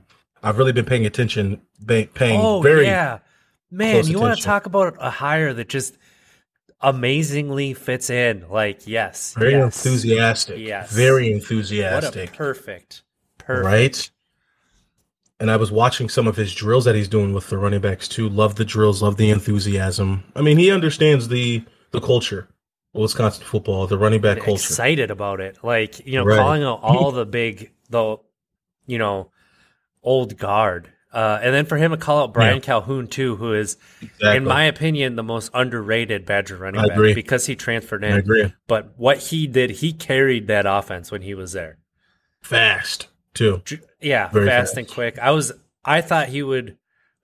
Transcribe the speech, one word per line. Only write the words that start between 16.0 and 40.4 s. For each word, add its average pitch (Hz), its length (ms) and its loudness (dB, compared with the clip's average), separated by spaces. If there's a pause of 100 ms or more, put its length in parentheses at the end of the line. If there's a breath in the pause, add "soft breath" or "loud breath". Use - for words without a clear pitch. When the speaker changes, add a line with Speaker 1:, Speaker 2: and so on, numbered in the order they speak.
Speaker 1:
some 117 200 0
of 104 100 -2
his 101 160 -4
drills 117 320 0
that 113 100 4
he's 104 140 0
doing 101 240 0
with 98 160 -6
the 101 80 -4
running 101 240 -2
backs, 98 260 -4
too. 110 220 -4
Love 104 260 2
the 110 80 -2
drills, 104 380 2
love 101 160 2
the 107 120 4
enthusiasm. 98 960 0 (120)
I 131 60 -4
mean, 151 160 6
he 180 140 6
understands 156 560 2
the, 120 360 -2 (280 soft breath)
the 123 80 -4
culture 110 480 -2 (460)
of 110 80 -4
Wisconsin 110 420 -2
football, 98 440 -4
the 98 100 -2
running 107 240 2
back 101 160 2
Speaker 2:
And - 80 -10
Speaker 1:
culture. 104 220 0
Speaker 2:
excited 123 440 0
about 98 300 -6
it. 95 200 -12
Like, 113 440 -2
you 131 140 -8
know, 123 40 0
Speaker 1:
Right. 107 140 4
Speaker 2:
calling 147 260 2
out 117 160 -2
Speaker 1:
<laughs> - 40 -10
Speaker 2:
all 131 280 4
the 123 140 -4
big, 113 480 -6 (160)
the, 110 280 0 (680)
you 123 140 -6
know, 101 320 -4 (680)
old 123 360 0
guard. 101 520 0 (220)
Uh, 107 320 0
and 123 100 2
then 147 120 2
for 156 120 -4
him 160 140 2
to 156 60 -2
call 151 260 0
out 110 100 -4
Brian 117 240 4
Speaker 1:
Yeah. 131 40 -8
Speaker 2:
Calhoun, 123 460 -2
too, 127 280 -4
who 113 180 -4
is, 107 220 -4 (260 loud breath)
Speaker 1:
Exactly. 104 360 0
Speaker 2:
in 131 80 -2
my 135 180 2
opinion, 147 540 -2
the 113 60 -4
most 113 300 -6
underrated 113 720 -2
Badger 101 300 -2
running 95 240 -6
Speaker 1:
I 107 80 2
Speaker 2:
back 98 80 0
Speaker 1:
agree. 107 200 6
Speaker 2:
because 120 320 -2
he 135 100 -6
transferred 110 480 -6
Speaker 1:
I 107 40 0
Speaker 2:
in. 104 80 0
Speaker 1:
agree. 101 360 2 (140)
Speaker 2:
But 107 280 -2
what 127 220 2
he 156 300 -4
did, 127 240 2
he 156 200 -4
carried 131 560 0